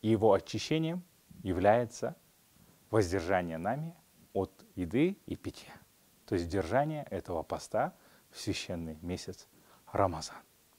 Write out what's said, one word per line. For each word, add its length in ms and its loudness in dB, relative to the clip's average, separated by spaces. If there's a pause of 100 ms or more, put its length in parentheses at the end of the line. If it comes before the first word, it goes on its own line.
И 80 2
его 220 8
очищением 720 0 (400)
является 720 2 (760)
воздержание 680 2
нами – 360 -4 (400)
от 320 -4 (100)
еды 420 0 (100)
и 100 -6
питья. 340 -14 (540)
То 100 -2
есть 140 0
держание 600 0
этого 320 -4
поста 540 -2 (360)
в 80 -18
священный 640 -6
месяц 460 -8 (460)
Рамазан. 420 0 (440)